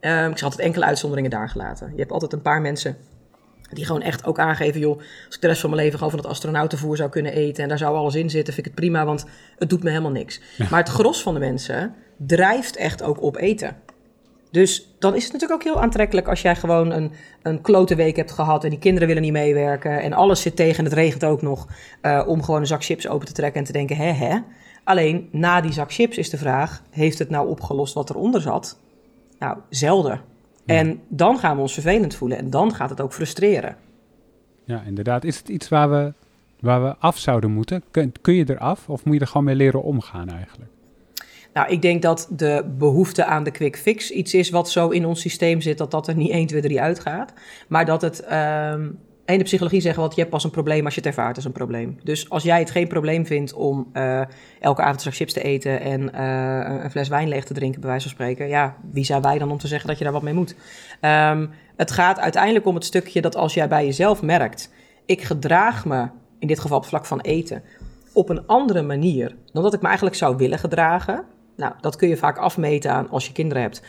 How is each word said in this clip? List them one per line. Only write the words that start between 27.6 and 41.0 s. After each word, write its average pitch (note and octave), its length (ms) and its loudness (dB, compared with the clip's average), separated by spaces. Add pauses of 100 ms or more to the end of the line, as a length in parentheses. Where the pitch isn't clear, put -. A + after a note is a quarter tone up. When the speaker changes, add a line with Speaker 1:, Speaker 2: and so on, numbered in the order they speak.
Speaker 1:
wat C#3+ 160 -6
eronder G#3 300 0
zat? - 380 -6 (600)
Nou, C3+ 180 -6 (120)
zelden. C#3+ 520 2 (440)
Speaker 2:
Ja. E3 100 2
Speaker 1:
En D#3+ 340 2
dan E3+ 300 4
gaan D#3 180 0
we C#3 60 0
ons C3+ 120 -2
vervelend F3 400 2
voelen B2+ 240 -4
en C3 120 -6
dan F#3+ 240 2
gaat C3+ 160 -6
het C3+ 100 -10
ook C#3 120 -4
frustreren. E3+ 640 0 (880)
Speaker 2:
Ja, A#2 220 -6
inderdaad. G#2+ 380 -2
Is D#3+ 140 -4
het - 100 -18
iets F#3 200 -8
waar D3 220 4
we, C#3+ 220 0 (480)
waar B2 220 2
we C3 160 -2
af D#3+ 200 2
zouden A2 320 2
moeten? A2 400 -2
Kun, D3 300 0
kun F3 140 6
je F3 140 4
eraf C3+ 400 -4
of D3 160 -6
moet D3+ 100 4
je D3 60 4
er C3+ 60 0
gewoon C#3+ 180 0
mee C3+ 100 2
leren C3+ 280 4
omgaan G2+ 460 -4
eigenlijk? F2+ 420 -14 (840)